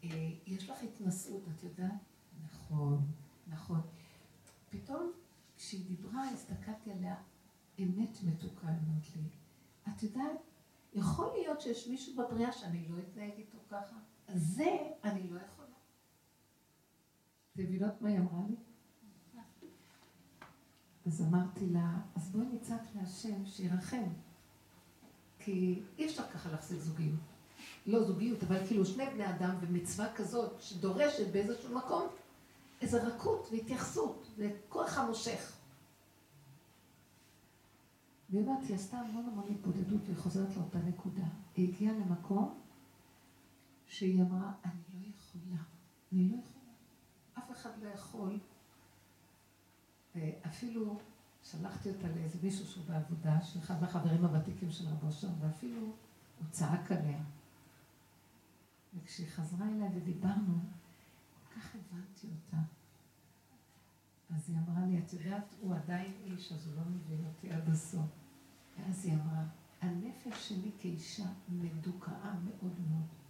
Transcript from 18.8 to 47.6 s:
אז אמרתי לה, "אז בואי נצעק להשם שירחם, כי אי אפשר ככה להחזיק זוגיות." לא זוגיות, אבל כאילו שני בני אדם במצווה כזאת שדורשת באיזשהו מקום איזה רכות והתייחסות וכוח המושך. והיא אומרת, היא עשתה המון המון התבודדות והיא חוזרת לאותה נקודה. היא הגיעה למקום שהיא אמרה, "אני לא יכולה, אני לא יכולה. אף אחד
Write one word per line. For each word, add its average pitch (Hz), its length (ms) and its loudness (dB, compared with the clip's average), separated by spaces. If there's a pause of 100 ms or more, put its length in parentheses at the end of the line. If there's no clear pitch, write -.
אז 170 160 0
אמרתי 180 440 4
לה, 170 320 4 (180)
"אז 175 140 -4
בואי 220 160 2
נצעק 226 340 -2 (140)
להשם 196 520 -4
שירחם, 185 640 0 (1300)
כי 185 440 2 (160)
אי 311 80 2
אפשר 277 160 -2 (100)
ככה 170 180 -6
להחזיק 156 280 -4
זוגיות." 156 420 2 (680)
לא 220 180 8
זוגיות, 196 380 2
אבל 190 240 4
כאילו 202 200 8
שני 269 240 0
בני 202 200 0
אדם 180 300 2
במצווה 180 540 0
כזאת 220 480 -2
שדורשת 190 720 2
באיזשהו 233 420 2
מקום - 340 0 (720)
איזה 233 280 4
רכות - 440 2
והתייחסות - 840 -2
וכוח - 640 -2
המושך. - 580 0 (2750)
והיא 208 160 4
אומרת, 269 220 2
היא 202 80 2
עשתה 196 220 -4
המון 233 280 -4
המון 208 240 -4
התבודדות 196 540 2
והיא 175 120 -2
חוזרת 190 400 0
לאותה 175 220 0
נקודה. 175 480 0 (300)
היא 180 120 6
הגיעה 214 260 4
למקום 196 640 2 (1300)
שהיא 185 360 6
אמרה, 185 300 2 (120)
"אני 175 80 -2 (220)
לא 190 140 -10
יכולה, 180 540 -8 (500)
אני 185 160 8
לא 233 80 4
יכולה. - 360 -12 (680)
אף 247 120 -12
אחד 233 200 -10 (120)